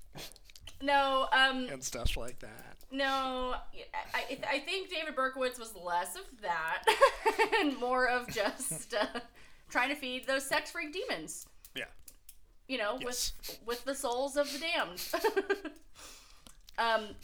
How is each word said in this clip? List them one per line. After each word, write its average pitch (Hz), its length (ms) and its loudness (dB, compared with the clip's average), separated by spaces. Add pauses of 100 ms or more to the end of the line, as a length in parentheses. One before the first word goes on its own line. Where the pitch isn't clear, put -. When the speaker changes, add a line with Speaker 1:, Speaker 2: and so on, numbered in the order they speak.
(840)
Speaker 1:
No, 277 500 4
um, 262 380 6
Speaker 2:
And 131 120 -8
stuff - 340 0
like 120 240 -4
that. - 360 -14 (140)
Speaker 1:
No, 262 640 0
I, - 300 -6 (300)
I, - 240 -4 (180)
I - 40 0
think 370 300 -4
David 311 260 -4
Berkowitz 254 420 0
was 226 160 -10
less 175 420 0
of 381 60 -8 (200)
that 165 420 0 (360)
<laughs> 427 400 4
and 285 180 4
more 254 300 4
of 247 200 2
just, - 680 -2
uh, 233 260 0 (500)
trying 254 180 4
to 285 80 0
feed 254 300 -6
those 269 200 0
sex 302 240 2
freak 320 220 -6
demons. 262 540 -6 (280)
Speaker 2:
Yeah. 127 100 -6 (840)
Speaker 1:
You 254 100 -2
know, 220 220 0
Speaker 2:
Yes. 247 400 -2
Speaker 1:
with, - 260 -10
with 240 200 -4
the 269 80 -2
souls 269 420 0
of 285 160 4
the 285 60 -4
damned. 269 440 0 (120)
<laughs> 381 580 2 (1040)
Um, 226 280 4 (180)